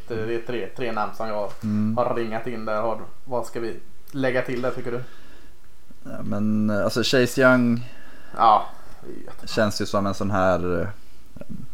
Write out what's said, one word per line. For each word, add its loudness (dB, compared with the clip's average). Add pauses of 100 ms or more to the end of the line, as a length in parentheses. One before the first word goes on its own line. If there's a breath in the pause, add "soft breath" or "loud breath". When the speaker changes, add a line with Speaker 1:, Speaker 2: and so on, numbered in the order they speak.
Speaker 1:
Eh, -4 (100)
det 0
är -2
tre, -2
tre -2
namn 0
som -2
jag 0 (120)
Speaker 2:
Mm. 0
Speaker 1:
har 2
ringat -2
in -4
där. 0
Har, 0 (260)
vad -2
ska -4
vi -2 (340)
lägga 0
till -2
där, 0
tycker -2
du? -2 (1040 loud breath)
Speaker 2:
Ja, -4
men, 2
eh, 2
alltså, 2
Chase 4
Young 6 (500 loud breath)
Speaker 1:
Ja, 6 (360)
det -6
är -4
jättebra. -4
Speaker 2:
känns 2
ju -2
som 2
en 0
sån 0
här, 2
eh, 0 (840 soft breath)